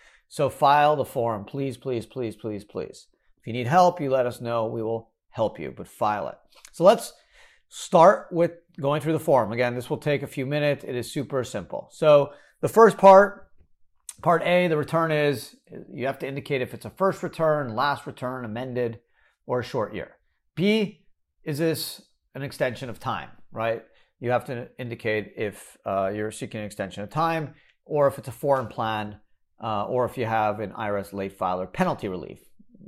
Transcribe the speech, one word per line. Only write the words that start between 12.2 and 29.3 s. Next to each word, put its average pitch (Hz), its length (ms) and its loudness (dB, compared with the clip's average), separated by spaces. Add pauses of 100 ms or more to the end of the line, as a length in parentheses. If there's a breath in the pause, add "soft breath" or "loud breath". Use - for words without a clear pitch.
the 147 80 -2
first 220 300 8
part, 196 520 8 (720)
part 165 220 2
A, 180 240 4
the 160 80 0
return 160 360 -2
is, 147 440 -2 (360)
you 127 140 -6
have 135 140 -4
to 135 80 -8
indicate 139 340 -6
if 113 120 -8
it's - 100 -18
a 110 60 -10
first - 320 -2
return, 151 520 -2
last 139 320 -2
return, 127 380 -10
amended, 120 560 -6 (460)
or 127 140 -2
a 113 40 -8
short 110 300 -4
year. 80 220 -10 (380)
B, 208 500 0 (400)
is 143 140 -6
this 160 440 -4 (320)
an 135 80 -10
extension 131 480 -6
of 107 100 -12
time, 95 300 -8 (220)
right? 113 300 -4 (360)
You 120 120 -4
have 123 160 0
to 123 220 -10 (100)
indicate 110 580 -4
if, - 480 -8
uh, 98 300 0
you're 107 160 -4
seeking 110 300 -10
an 107 60 -10
extension 98 360 -10
of 104 80 -12
time, 160 440 -2 (300 soft breath)
or 147 220 2
if 131 120 0
it's - 100 -12
a 113 40 -10
foreign 131 340 0
plan, 107 540 -6 (420)